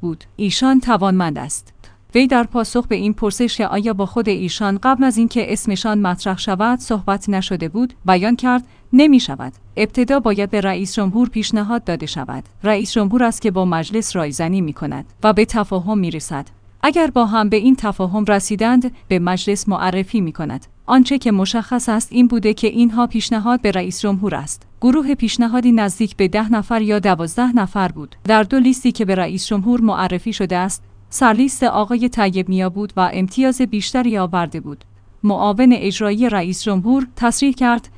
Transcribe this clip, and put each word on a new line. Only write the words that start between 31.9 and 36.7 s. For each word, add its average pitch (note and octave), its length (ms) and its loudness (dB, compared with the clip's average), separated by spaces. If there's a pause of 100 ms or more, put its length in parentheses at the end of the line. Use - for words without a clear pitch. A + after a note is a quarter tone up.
طیب F#3+ 420 0
نیا F#3 200 0
بود G3+ 260 -6
و F#3 160 2
امتیاز B3+ 480 0
بیشتری A#3 580 -2
آورده E3+ 420 -2
بود." C#3+ 240 -14 (380)
معاون G#3 500 4
اجرایی G#3 560 0
رئیس F#3 340 -2
جمهور A3 440 0 (100)